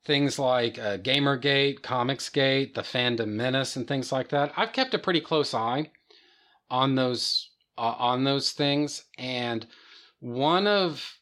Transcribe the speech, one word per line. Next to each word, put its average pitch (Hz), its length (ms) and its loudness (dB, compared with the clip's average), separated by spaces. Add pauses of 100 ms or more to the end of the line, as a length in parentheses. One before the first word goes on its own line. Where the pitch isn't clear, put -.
Things 143 320 2
like, 127 400 2
uh, 104 200 -2
Gamergate, 139 840 2
Comicsgate, 135 920 0
the 107 80 -6
Fandom 120 480 0
Menace, 127 460 -2
and 123 120 -6
things 135 240 -2
like 131 180 -2
that. 147 260 0
I've 220 180 0
kept 262 200 0
a 202 60 0
pretty 175 200 0
close 151 340 0
eye 123 380 -2 (800)
on 131 260 2
those, 127 540 0 (280)
uh, 117 200 0
on 127 260 2
those 139 280 2
things. 143 540 -2 (120)
And 123 480 -4 (540)
one 147 480 0
of 190 540 0